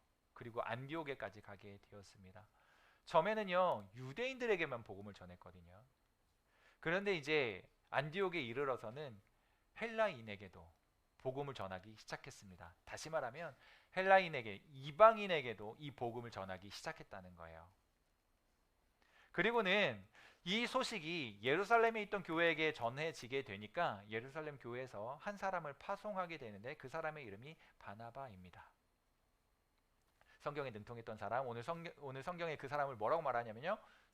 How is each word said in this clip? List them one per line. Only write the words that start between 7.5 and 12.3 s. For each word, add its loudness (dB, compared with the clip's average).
안디옥에 0
이르러서는 -4
헬라인에게도 -4
복음을 -4
전하기 -8
시작했습니다. -14